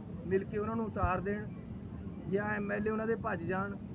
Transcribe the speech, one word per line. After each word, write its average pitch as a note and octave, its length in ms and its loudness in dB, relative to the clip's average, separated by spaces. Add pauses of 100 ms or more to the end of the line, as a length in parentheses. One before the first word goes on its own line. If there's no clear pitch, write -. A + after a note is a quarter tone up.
(260)
ਮਿਲ F#3+ 180 4
ਕੇ G#3+ 140 -2
ਉਹਨਾਂ G#3+ 180 2
ਨੂੰ A3+ 100 2
ਉਤਾਰ F#3 340 4
ਦੇਣ G3+ 240 0 (840)
ਜਾਂ G3+ 160 2
ਐਮ G#3 260 0
ਐਲ G#3 160 2
ਏ - 20 4
ਉਹਨਾਂ A3 160 2
ਦੇ A3+ 80 4
ਭੱਜ G3+ 280 0
ਜਾਣ, F#3+ 340 0 (180)